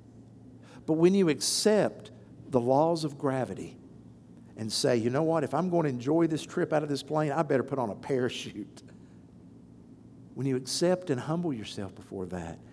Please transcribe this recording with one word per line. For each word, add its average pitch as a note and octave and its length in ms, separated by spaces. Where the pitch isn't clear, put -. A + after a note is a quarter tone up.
But D#3 60
when E3+ 200
you G3 160
accept - 840
the B2 120
laws D3+ 420
of C#3 160
gravity B2+ 580
and A2 140
say, B2+ 260
"You A#2 140
know C#3+ 140
what? D#3+ 180
If C3+ 120
I'm F3+ 160
going E3+ 140
to D3 40
enjoy C#3+ 400
this D#3+ 140
trip - 300
out D3+ 120
of D3+ 40
this C#3 140
plane, D#3 300
I D#3+ 100
better C#3 220
put C3 160
on A2 100
a F#2+ 60
parachute." - 840
When B2+ 120
you C3 100
accept E3+ 540
and B2+ 100
humble E3 320
yourself G2+ 420
before F#2+ 320
that, E2+ 320